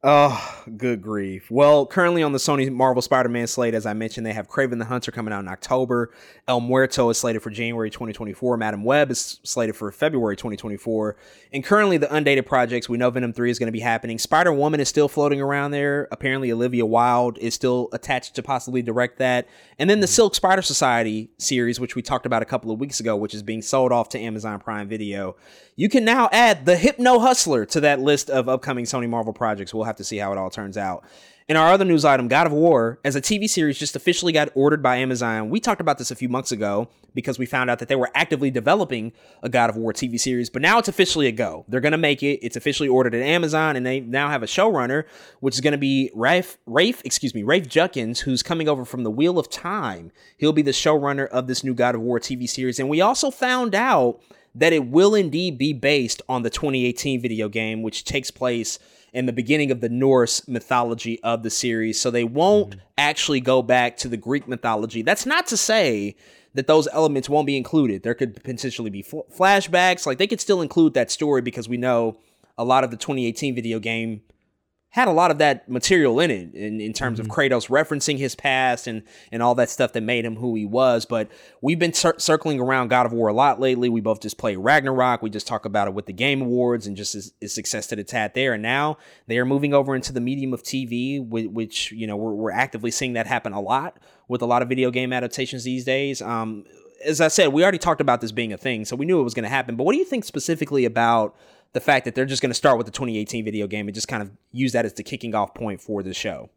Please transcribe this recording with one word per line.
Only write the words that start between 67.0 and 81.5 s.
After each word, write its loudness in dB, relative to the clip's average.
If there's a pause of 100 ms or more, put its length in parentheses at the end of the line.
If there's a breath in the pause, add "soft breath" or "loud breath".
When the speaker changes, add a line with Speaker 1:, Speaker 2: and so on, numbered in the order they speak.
Speaker 1:
won't 2
be 0
included. 0
There -2
could -6
potentially -8
be -10
fl-, -12 (120)
flashbacks. 2
Like, -2
they 2
could -4
still 2
include 4
that 2
story 0
because -8
we -4
know 0 (400 soft breath)
a -4
lot 4
of -2
the -10
twenty -4
eighteen -4
video -4
game -6 (680)
had 2
a 4
lot 6
of 0
that 2
material 4
in 2
it -6
in, -8
in -8
terms -6
Speaker 2:
Mm-hmm. -6
Speaker 1:
of -8
Kratos 2
referencing 0
his -4
past 0
and, -8 (300 loud breath)
and -4
all 4
that 2
stuff 0
that -2
made -2
him -6
who -4
he -4
was. 2
But -4 (320 loud breath)